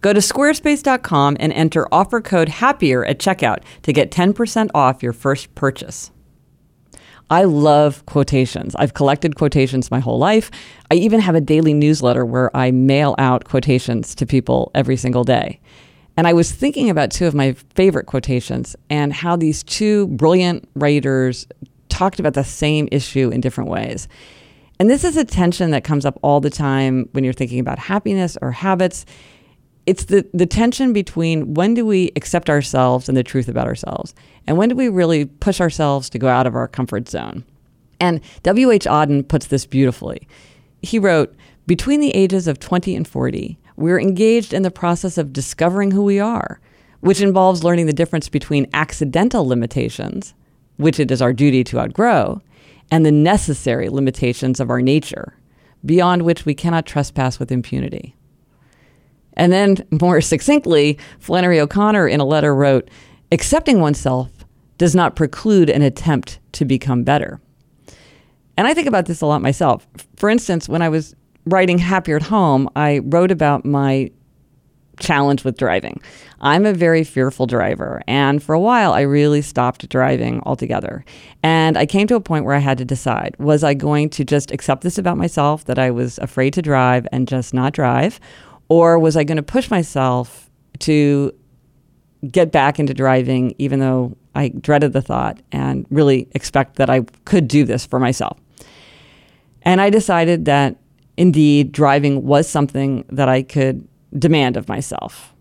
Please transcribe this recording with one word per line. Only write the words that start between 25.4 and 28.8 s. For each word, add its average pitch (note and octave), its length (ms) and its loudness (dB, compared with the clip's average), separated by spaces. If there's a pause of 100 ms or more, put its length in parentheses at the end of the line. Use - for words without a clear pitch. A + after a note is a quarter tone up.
that C#3 120 0
comes C#3+ 220 -2
up C#3+ 160 -4
all C#3+ 200 2
the C#3+ 100 -2
time C3+ 640 -2
when C3+ 100 -2
you're B2+ 100 -2
thinking B2 260 -6
about C3 200 -6
happiness F#3+ 600 -4
or B2+ 120 -6
habits. F#3 520 -2 (840)